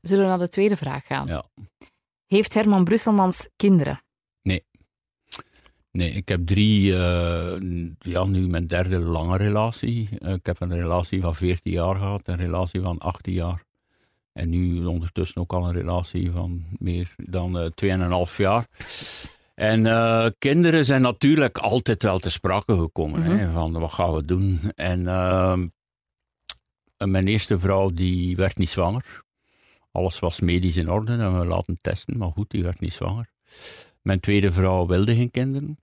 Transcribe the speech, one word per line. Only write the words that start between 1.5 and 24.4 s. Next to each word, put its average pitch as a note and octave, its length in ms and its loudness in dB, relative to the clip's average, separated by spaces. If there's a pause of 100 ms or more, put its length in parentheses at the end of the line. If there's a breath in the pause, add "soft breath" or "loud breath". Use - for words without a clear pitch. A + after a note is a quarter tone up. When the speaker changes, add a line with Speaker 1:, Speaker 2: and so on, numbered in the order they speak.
Speaker 1:
Heeft G#3 280 2
Herman G#3 300 4
Brusselmans G3 720 2
kinderen? D3+ 440 4 (420)
Speaker 2:
Nee. F#2 220 -2 (1300 loud breath)
Nee, F2 220 -2
ik F#2 160 -8
heb F2 180 0
drie, G2 500 4
eh, F2 640 0
n-, E2+ 380 -6
ja, F2+ 260 -2
nu F#2 240 2
mijn E2+ 180 -2
derde F2+ 320 0
lange E2+ 380 0
relatie. A2 720 -2 (100)
Eh, F#2+ 140 -6
ik F2+ 140 -4
heb F2 140 -4
een F2+ 140 -4
relatie F2 460 -2
van E2+ 140 0
veertien F2+ 380 -2
jaar F2 240 0
gehad, G2 320 -6
een F2+ 80 -4
relatie F2+ 440 -2
van F2+ 180 -4
achttien F2+ 360 -6
jaar. F2 300 -4 (680)
En - 180 -4
nu F2 340 0
ondertussen F2 560 -4
ook F2 120 -6
al F2+ 140 -2
een E2+ 60 -2
relatie F2+ 580 -4
van F2 340 -6 (140)
meer F2+ 380 -4
dan, F2+ 420 -4
eh, E2 80 -2
tweeënhalf F2+ 680 0
jaar. G2+ 300 2 (880 loud breath)
En, A2 320 2
eh, A2+ 400 4 (120)
kinderen D#3+ 460 4
zijn C3 180 4
natuurlijk C#3 560 4
altijd A2 440 0
wel F#2+ 160 2
ter F2 120 -4
sprake F#2+ 480 0
gekomen, D#2+ 420 -2
Speaker 1:
Mhm. E2 100 0
Speaker 2:
hè, F#2+ 220 2
van E2 200 -2
wat E2 200 -4
gaan E2+ 220 0
we D#2 100 -2
doen? F2+ 360 2 (140)